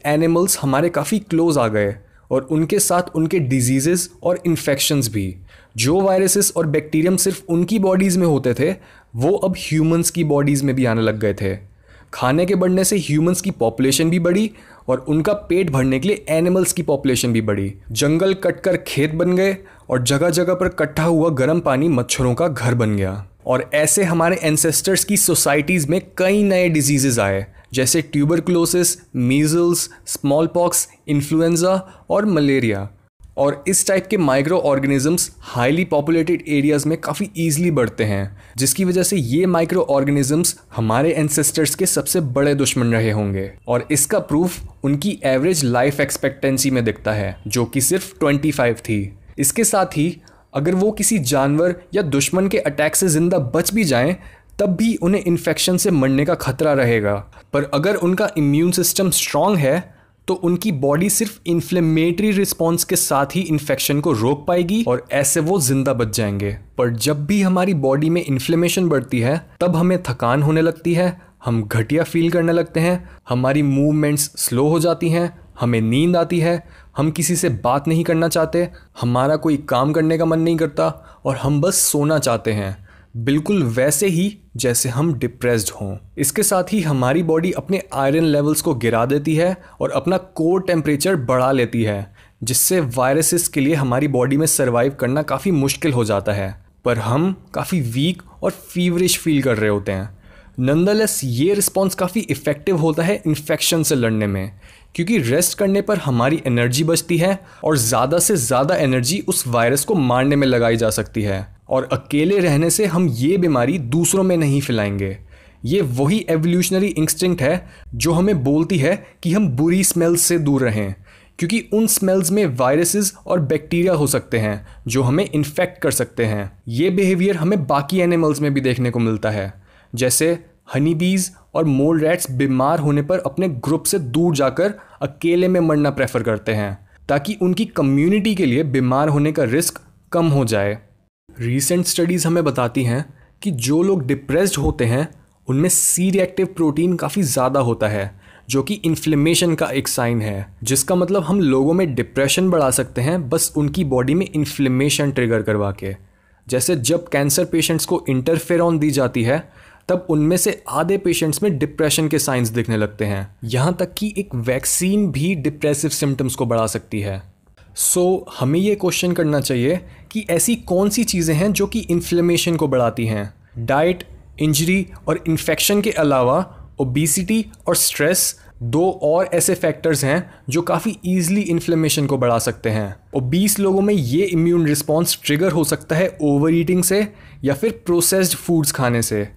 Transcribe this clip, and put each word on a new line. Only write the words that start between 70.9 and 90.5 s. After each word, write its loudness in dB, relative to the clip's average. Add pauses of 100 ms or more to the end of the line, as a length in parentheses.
है, -2 (240)
हम 0
घटिया 0
फील 0
करने 2
लगते 0
हैं, -2 (180)
हमारी 0
मूवमेंट्स 2
स्लो 0
हो 2
जाती 0
हैं, 0 (220)
हमें 2
नींद 2
आती 0
है, 0 (320)
हम 0
किसी -2
से 0
बात 0
नहीं 2
करना 0
चाहते, 0 (320)
हमारा 2
कोई 0
काम 0
करने 2
का 2
मन 0
नहीं 0
करता 0 (360)
और -2
हम 0
बस 0
सोना 0
चाहते -2
हैं। -6 (300)
बिल्कुल 0
वैसे 0
ही 0 (180)
जैसे 0
हम 0
डिप्रेस्ड -2
हों। -8 (220)
इसके -2
साथ 0
ही 0
हमारी 0
बॉडी 0
अपने -4 (120)
आयरन 2
लेवल्स 2
को 0
गिरा 0
देती 0
है 2 (240)
और -2
अपना 0
कोर -2